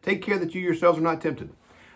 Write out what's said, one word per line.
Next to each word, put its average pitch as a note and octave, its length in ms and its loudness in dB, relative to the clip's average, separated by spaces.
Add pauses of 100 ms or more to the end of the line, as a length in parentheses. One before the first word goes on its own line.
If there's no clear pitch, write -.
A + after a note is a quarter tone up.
Take G3 200 -2
care G3+ 180 0
that E3+ 140 -4
you F#3 60 -4
yourselves F3 400 2
are D#3+ 40 2
not E3 180 0
tempted. C3+ 320 -6 (420)